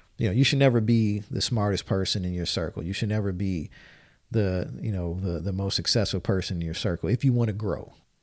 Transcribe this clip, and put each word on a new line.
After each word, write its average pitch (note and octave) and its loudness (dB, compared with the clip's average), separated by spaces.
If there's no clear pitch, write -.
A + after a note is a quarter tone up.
You A#2+ 0
know, F#2 2
you B2 6
should C#3 2
never B2+ 6
be G#2+ 2
the G#2+ -2
smartest G#2 0
person F#2+ 0
in F2+ -2
your F2 -2
circle. E2+ -4
You F2 -4
should G#2 -2
never G#2 0
be F#2 -2
the, G2 0
you A2 -4
know, F2 -2
the, F2 -2
the F2+ -4
most F#2+ -2
successful G2 0
person F#2 0
in E2+ -2
your D#2+ -2
circle. E2+ -2
If A#2 0
you C3+ 4
wanna A#2 2
grow, G2+ -4